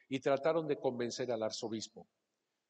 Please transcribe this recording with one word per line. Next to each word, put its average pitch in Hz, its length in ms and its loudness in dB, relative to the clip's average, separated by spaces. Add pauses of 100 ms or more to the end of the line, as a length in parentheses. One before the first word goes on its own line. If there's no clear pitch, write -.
y 131 120 -2
trataron 156 480 2
de 143 100 2
convencer 123 540 -2
al 113 100 0
arzobispo. 110 640 -4 (640)